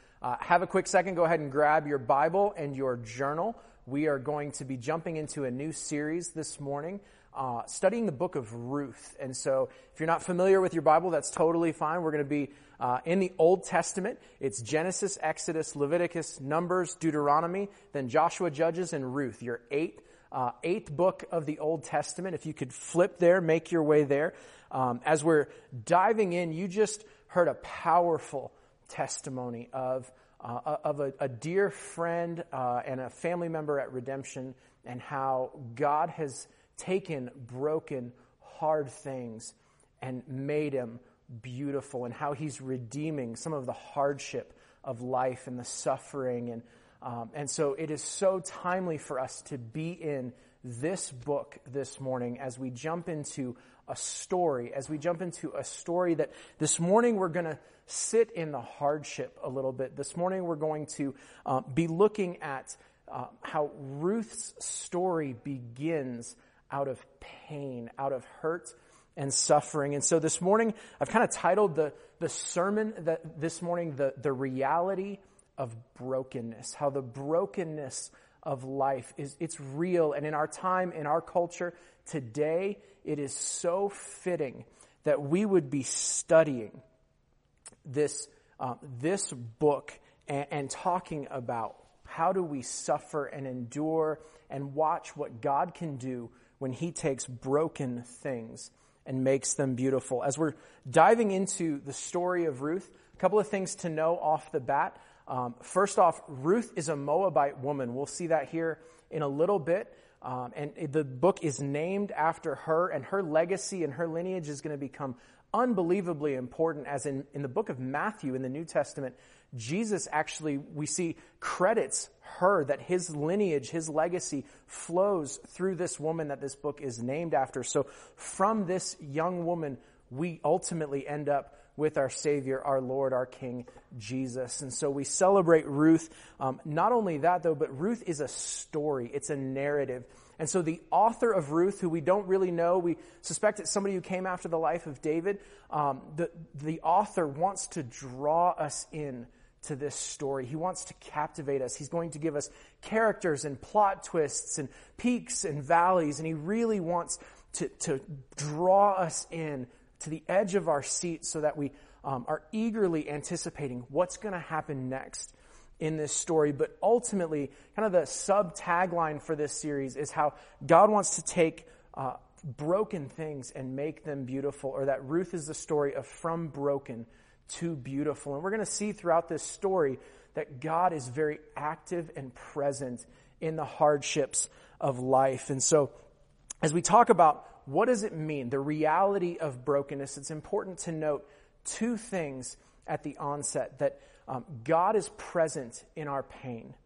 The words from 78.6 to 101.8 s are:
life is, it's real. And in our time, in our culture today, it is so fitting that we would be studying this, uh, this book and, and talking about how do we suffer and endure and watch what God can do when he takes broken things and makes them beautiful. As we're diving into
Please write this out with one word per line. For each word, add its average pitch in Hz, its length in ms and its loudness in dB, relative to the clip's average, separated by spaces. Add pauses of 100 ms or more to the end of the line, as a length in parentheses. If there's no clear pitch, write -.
life 135 540 -2
is, 143 220 -10
it's 127 200 -8
real. 151 540 2
And 143 100 -2
in 151 80 -2
our 151 160 2
time, 185 440 0
in 156 140 -6
our 156 140 4
culture 175 540 -2 (320)
today, 156 720 -2 (260)
it 151 140 -2
is 139 160 -4
so 190 560 0
fitting 151 760 -4 (400)
that 147 160 4
we 156 240 2
would 185 240 4
be 135 140 0
studying 143 1000 4 (1040)
this, 143 440 -2 (300)
uh, 127 180 -6 (220)
this 180 320 0
book 135 680 0 (280)
and, 143 240 -2
and 143 200 -4
talking 175 600 -2
about 120 460 -6 (280)
how 165 280 0
do 185 100 2
we 147 200 -4
suffer 151 640 -2
and 135 200 -8
endure 151 720 -2 (280)
and 139 260 -8
watch 156 440 0
what 123 240 -8
God 151 320 2
can 147 240 -6
do 123 320 -6 (280)
when 131 140 -4
he 165 200 -4
takes 139 340 -2
broken 131 800 -2
things 120 640 -8 (340)
and 131 180 -2
makes 135 300 2
them 135 220 0
beautiful. 127 500 0
As 139 140 0
we're 151 160 2 (340)
diving 196 420 8
into 180 540 0